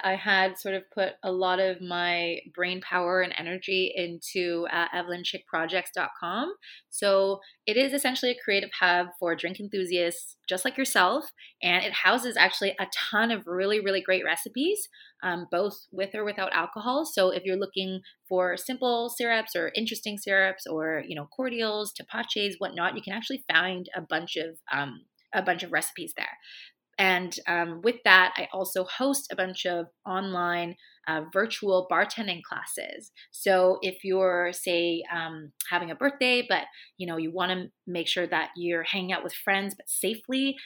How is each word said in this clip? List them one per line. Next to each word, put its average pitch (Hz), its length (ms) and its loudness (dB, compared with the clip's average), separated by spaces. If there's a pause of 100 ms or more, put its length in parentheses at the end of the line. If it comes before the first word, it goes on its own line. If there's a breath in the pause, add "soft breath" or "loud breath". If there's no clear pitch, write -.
I 190 120 2
had 190 420 2
sort 196 160 -4
of 190 160 -6
put 190 320 0
a 190 100 -2
lot 185 280 2
of 185 220 0
my 175 580 0 (160)
brain 180 260 -2
power 180 400 2
and 180 160 0
energy 185 580 -2
into, 170 760 -2
uh, 170 180 2
evelyn 175 320 -4
chick - 220 -6
projects 180 480 -2
dot 180 160 -2 (100)
com. 220 320 -4 (380 loud breath)
So 196 520 4 (260 loud breath)
it 214 100 0
is 269 160 4
essentially 262 380 0
a 247 120 -6
creative 196 360 0
hub 175 280 4 (120)
for 170 160 0
drink 170 240 -6
enthusiasts 180 760 -2 (140)
just 185 160 0
like 262 120 -4
yourself, 240 540 4 (300 loud breath)
and 175 240 4
it 202 80 -4
houses 240 440 2
actually 190 420 4
a 196 80 -2 (240)
ton 220 180 4
of 214 160 -2
really, 190 340 0
really 196 220 0
great 185 240 2
recipes, 285 640 -2 (320 soft breath)
um, 175 300 -2
both 202 400 -2
with 190 240 -4
or 214 80 -4
without 202 300 -2
alcohol. 233 520 0
So 190 240 4
if 180 140 0
you're 190 120 0
looking 190 460 -4 (260 loud breath)
for 180 300 2
simple 240 580 -2
syrups 226 400 0
or 165 200 -2
interesting 214 420 -4
syrups 190 480 0
or, 156 400 -2
you 165 100 -10
know, 147 120 -8
cordials, 220 680 -4
tepaches, 208 640 -4
whatnot, 180 380 -2
you 208 80 -8
can 190 100 -8
actually 226 340 -6
find 180 480 2
a 185 60 -4
bunch 165 360 -4
of, 160 200 -6 (140)
um, 139 340 -4 (300)
a 185 80 2
bunch 180 180 0
of 180 100 -10
recipes 160 460 -4
there. - 200 -6 (640 loud breath)
And, 185 360 2 (120)
um, 170 360 -2
with 240 120 2 (100)
that, 185 320 10
I 185 160 -4
also 185 300 -2
host 277 480 -2
a 190 40 -8
bunch 185 300 -4
of 170 220 -2 (180)
online, 175 720 -2 (300 soft breath)
uh, 160 160 -2 (120)
virtual 196 580 2
bartending 185 520 0
classes. - 680 -10 (200 loud breath)
So 185 500 4
if 185 240 -6
you're, 180 480 2
say, 170 580 0
um, 160 400 -8 (180)
having 175 220 0
a 160 40 -8
birthday, 254 520 2
but, 175 160 2 (340 loud breath)
you 185 100 -8
know, 165 100 -4
you 160 120 -2
wanna 185 360 0 (200)
make 175 220 -4
sure 180 200 0
that 160 280 0
you're 170 280 -2
hanging 185 280 -4
out 180 100 -2
with - 120 -6
friends, 196 420 0
but - 140 -12
safely, 262 640 -2 (100)